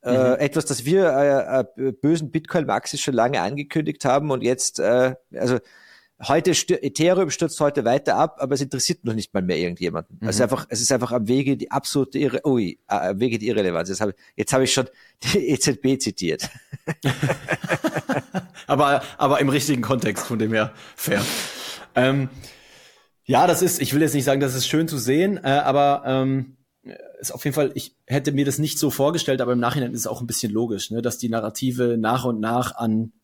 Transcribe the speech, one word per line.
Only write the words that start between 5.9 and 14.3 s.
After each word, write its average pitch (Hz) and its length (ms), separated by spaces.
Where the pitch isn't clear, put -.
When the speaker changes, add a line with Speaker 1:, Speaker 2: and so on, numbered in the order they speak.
Speaker 1:
heute 165 320
stür-, - 280
Ethereum 170 460
stürzt - 300
heute 143 260
weiter 117 300
ab, 139 240
aber 139 160
es 135 60
interessiert 135 440
noch 117 80
nicht 110 180
mal 95 120
mehr 87 160
irgendjemanden. 85 600
Speaker 2:
Mhm. 107 80
Speaker 1:
Also 104 140
einfach, 123 280
es 117 120
ist 120 100
einfach 120 200
am 117 160
Wege, 131 280
die - 140
absolute 135 480
Irre-, 139 280
ui, 120 420
äh, 90 220
am 98 100
Wege 117 180
die 107 100
Irrelevanz. 92 420
Jetzt 95 120
hab 107 80
ich, 95 60